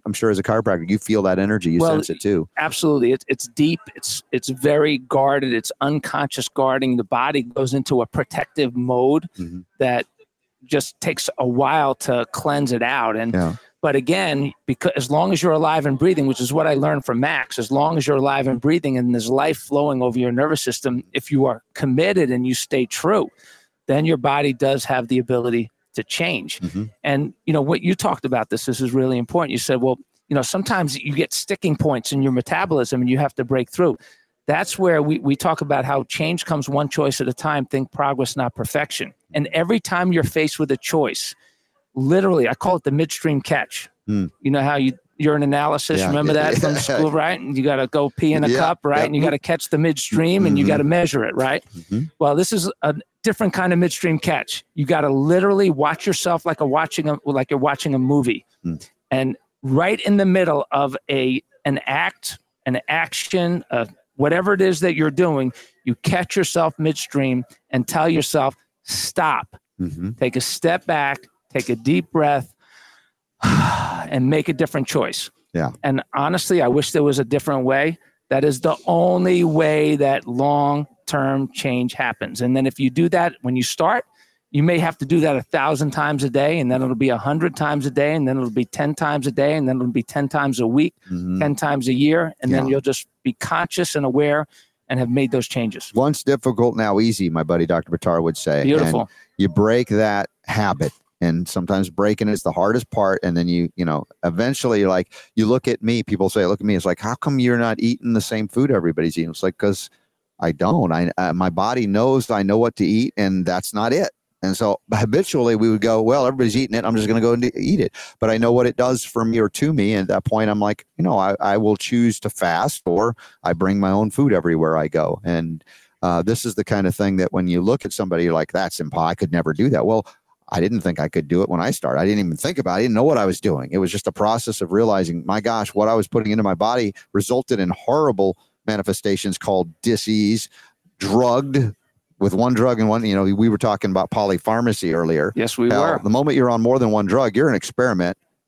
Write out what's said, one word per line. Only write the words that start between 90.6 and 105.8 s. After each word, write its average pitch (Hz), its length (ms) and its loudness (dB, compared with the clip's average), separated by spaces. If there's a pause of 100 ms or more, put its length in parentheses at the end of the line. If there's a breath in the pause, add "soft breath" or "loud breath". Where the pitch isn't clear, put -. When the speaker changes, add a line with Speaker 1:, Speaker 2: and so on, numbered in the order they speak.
Speaker 2:
week, 135 280 2 (120)
Speaker 1:
Mm-hmm. 90 320 -4
Speaker 2:
ten 147 160 0
times 143 320 -2
a 131 80 0
year, 156 460 2
and 127 120 0
then 135 140 2
Speaker 1:
Yeah. 131 60 0
Speaker 2:
you'll 139 80 2
just 135 260 -2 (160)
be 127 120 -2
conscious 170 600 -4
and 143 100 -2
aware 147 420 2 (420 soft breath)
and 127 100 -2
have 123 100 0
made 127 220 0
those 127 160 0
changes. - 480 -6
Speaker 1:
Once 139 300 2
difficult, 120 520 2
now 107 220 2
easy, 107 320 2
my 80 140 0
buddy 85 200 2
Doctor 82 280 0
Batar 85 320 0
would 82 120 0
say. 73 280 0
Speaker 2:
Beautiful. 147 380 2
Speaker 1:
And - 60 -6 (300 soft breath)
you 95 100 4
break 110 420 2
that 104 400 2 (160)
habit, 90 460 -2 (280)
and 85 280 0
sometimes 95 400 -2
breaking 104 400 0
is 104 140 -2
the 85 80 -2
hardest 104 400 0
part. 95 320 0
And 85 140 0
then 87 100 0
you, 87 300 0
you 90 80 -2
know, 76 200 -2 (200)
eventually, 107 600 0
like, 92 300 0 (220 loud breath)
you 110 100 2
look 127 220 2
at 120 120 -2